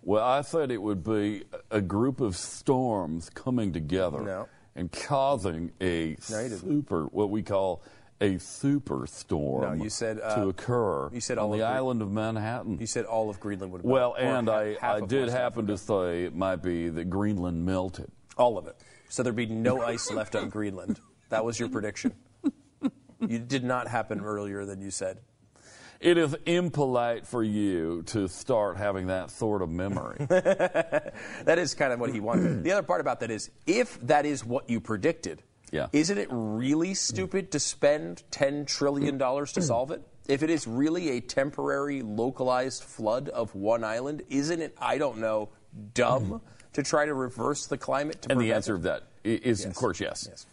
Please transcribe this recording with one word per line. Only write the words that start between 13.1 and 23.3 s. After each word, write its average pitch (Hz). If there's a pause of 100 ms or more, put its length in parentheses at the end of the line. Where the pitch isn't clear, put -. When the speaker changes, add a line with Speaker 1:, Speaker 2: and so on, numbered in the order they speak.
Speaker 2:
of 98
Greenland 98
would 90
Speaker 1:
Well, 123
Speaker 2:
melt, -
or 127
Speaker 1:
and 113
Speaker 2:
ha-, 110
Speaker 1:
I, 107 (140)
Speaker 2:
half - (140)
Speaker 1:
I -
Speaker 2:
of 98
Speaker 1:
did 131
Speaker 2:
West 120
Speaker 1:
happen 120
Speaker 2:
Africa. 104
Speaker 1:
to 98
say 90
it 82
might 92
be 85
that 85
Greenland 90
melted. 92 (280)
Speaker 2:
All 120
of 87
it. - (340)
So -
there'd 120
be 120
no 117
ice 117
left 107
on 104
Greenland. 98 (300)
That 110
was 117
your 117
prediction. 107 (1080)
You 117